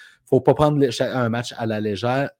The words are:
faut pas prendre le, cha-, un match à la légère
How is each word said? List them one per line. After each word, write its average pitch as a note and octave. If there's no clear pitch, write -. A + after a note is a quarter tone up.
faut C3
pas C#3
prendre D3+
le, C#3
cha-, C3
un B2
match A#2+
à A#2
la G#2+
légère A#2